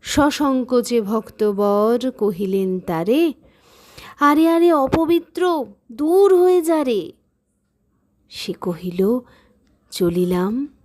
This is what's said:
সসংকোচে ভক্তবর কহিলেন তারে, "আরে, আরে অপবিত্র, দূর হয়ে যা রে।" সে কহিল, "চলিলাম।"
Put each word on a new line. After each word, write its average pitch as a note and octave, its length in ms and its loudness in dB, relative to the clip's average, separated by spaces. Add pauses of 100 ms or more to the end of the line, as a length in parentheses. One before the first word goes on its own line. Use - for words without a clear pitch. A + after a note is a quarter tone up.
সসংকোচে B3+ 1000 0
ভক্তবর G#3+ 1080 -2
কহিলেন F#3+ 680 -2
তারে, G#3 540 0 (840)
"আরে, D#4 300 4
আরে E4+ 240 4
অপবিত্র, E4 920 0 (260)
দূর F4 440 2
হয়ে F4+ 260 4
যা D#4 220 0
রে।" G#3+ 280 -4 (1160)
সে - 240 -10
কহিল, F3+ 680 -4 (720)
"চলিলাম।" F3+ 760 -2 (180)